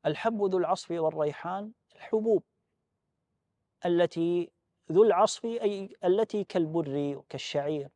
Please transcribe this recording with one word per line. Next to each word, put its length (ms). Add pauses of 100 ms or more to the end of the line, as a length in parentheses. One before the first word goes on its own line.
الحب 380
ذو 140
العصف 340
والريحان 800 (240)
الحبوب 480 (1400)
التي 640 (400)
ذو 120
العصف، 420
أي 580
التي 400
كالبر 720
وكالشعير 800